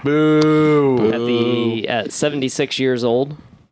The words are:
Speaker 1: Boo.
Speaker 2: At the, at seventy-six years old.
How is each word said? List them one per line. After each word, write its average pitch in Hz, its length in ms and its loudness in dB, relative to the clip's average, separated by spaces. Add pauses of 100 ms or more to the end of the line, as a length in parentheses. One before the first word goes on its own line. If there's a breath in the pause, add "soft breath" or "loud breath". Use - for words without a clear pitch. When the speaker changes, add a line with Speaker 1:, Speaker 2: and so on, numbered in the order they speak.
Speaker 1:
Boo. 151 1080 2
Speaker 2:
At 120 60 -2
the, 117 680 -2
at 110 240 -4
seventy-six 143 680 -4
years 127 240 0
old. 123 300 0 (400)